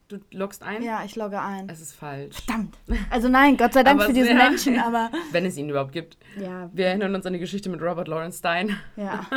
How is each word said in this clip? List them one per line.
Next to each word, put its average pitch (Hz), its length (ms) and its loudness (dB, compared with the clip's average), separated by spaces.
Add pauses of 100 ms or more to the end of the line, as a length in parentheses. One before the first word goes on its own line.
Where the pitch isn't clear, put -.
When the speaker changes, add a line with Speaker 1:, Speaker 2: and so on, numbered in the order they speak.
Speaker 1:
Du 202 100 -14 (120)
loggst 196 320 -8
ein? 214 200 -8
Speaker 2:
Ja, 220 220 -4
ich 202 100 -12
logge 202 260 -6
ein. 196 280 -8
Speaker 1:
Es 160 120 -14
ist 156 120 -16
falsch. 143 420 -12
Speaker 2:
Verdammt. - 420 -6 (320)
Also 247 200 2
nein, 269 280 8
Gott 240 160 2
sei 262 100 8
Dank 285 180 6
Speaker 1:
Aber 311 100 2
Speaker 2:
für - 0 -
Speaker 1:
es 254 120 4
Speaker 2:
diesen 240 140 6
Speaker 1:
wär 254 120 8
Speaker 2:
Menschen, 262 300 2
aber 233 300 0 (120)
Speaker 1:
<laughs> 311 100 -10
Wenn 175 140 0
es 160 120 -4
ihn 147 120 -6
überhaupt 139 240 -2
gibt. 165 240 -10 (200)
Speaker 2:
Ja. 180 360 -10
Speaker 1:
Wir 185 140 0
erinnern 190 280 0
uns 185 100 -4
an 185 80 -4
die 180 60 -2
Geschichte 185 300 -6
mit 156 120 -6
Robert 170 280 -4
Lawrence 160 300 -6
Stein. 185 360 -2 (220)
Speaker 2:
Ja, 185 280 -6 (120)